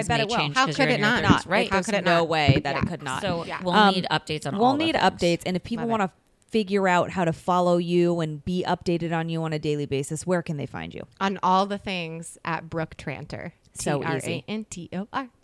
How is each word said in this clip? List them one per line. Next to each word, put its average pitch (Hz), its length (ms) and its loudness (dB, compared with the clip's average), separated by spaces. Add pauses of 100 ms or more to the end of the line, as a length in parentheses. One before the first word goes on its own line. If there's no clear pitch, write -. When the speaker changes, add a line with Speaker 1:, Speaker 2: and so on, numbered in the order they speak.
Speaker 1:
things 190 60 -4
Speaker 2:
bet 233 100 2
Speaker 1:
may - 60 2
Speaker 2:
it 196 40 -6
will. 233 80 0
Speaker 1:
change 151 200 0
Speaker 3:
How 262 100 4
Speaker 1:
'cause 151 100 -2
Speaker 3:
could 277 80 2
Speaker 1:
you're - 80 2
Speaker 3:
it - 20 4
Speaker 1:
in - 60 0
your 208 100 4
Speaker 3:
not? 247 120 2
Speaker 1:
thirties, 196 80 4
Speaker 2:
Not. 160 160 4
Speaker 1:
right? 208 240 2
Speaker 3:
How 196 60 2
Speaker 2:
There's 190 100 0
Speaker 3:
could 214 80 -2
it 180 100 0
Speaker 2:
no 170 140 4
Speaker 3:
not? 165 100 2
Speaker 2:
way 143 360 4
that 143 120 -2
Speaker 3:
Yeah. 135 60 -2
Speaker 2:
it - 60 -4
could 160 140 -8
not. 131 200 -4
Speaker 1:
So 170 220 -4
Speaker 3:
Yeah. 175 180 -8
Speaker 1:
we'll 180 120 -2
Speaker 2:
Um, 202 200 6
Speaker 1:
need 180 160 -2
updates 151 360 -4
on 143 100 -4
Speaker 2:
we'll 214 100 4
Speaker 1:
all 269 100 4
the 320 80 0
Speaker 2:
need 330 120 0
Speaker 1:
things. - 80 2
Speaker 2:
updates. 175 420 2
And 185 100 -2
if 175 80 -4
people - 200 -6
Speaker 3:
Love 233 60 -2
it. - 100 2
Speaker 2:
wanna 190 100 0 (400)
figure 196 380 2
out 175 220 4
how 175 140 0
to 165 80 2
follow 180 440 2
you 175 440 4
and 151 240 -6
be 180 220 -2
updated 170 460 -2
on 165 160 -2
you 165 140 -2
on 156 100 -2
a 151 60 -2
daily 151 280 -2
basis, 143 400 -4
where 175 160 0
can 156 140 -6
they 139 100 -6
find 82 280 -10
you? - 80 -10 (180)
Speaker 3:
On 196 220 -2
all 190 240 4
the 202 120 -6
things 170 680 -8
at 165 260 -6
Brooke 165 260 -6
Trantor. - 560 -10 (220)
Speaker 2:
So 147 280 -2
easy. - 40 -4
Speaker 3:
T 165 60 -2
R 160 180 -4
A 165 180 -6
N 214 220 -6
T - 220 -12
O 190 200 -8
R. 254 160 -6 (160)